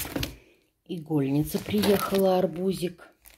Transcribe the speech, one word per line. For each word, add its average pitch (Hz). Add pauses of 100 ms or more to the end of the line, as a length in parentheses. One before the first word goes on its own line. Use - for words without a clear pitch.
(840)
Игольница 151
приехала, 190
арбузик. 180 (300)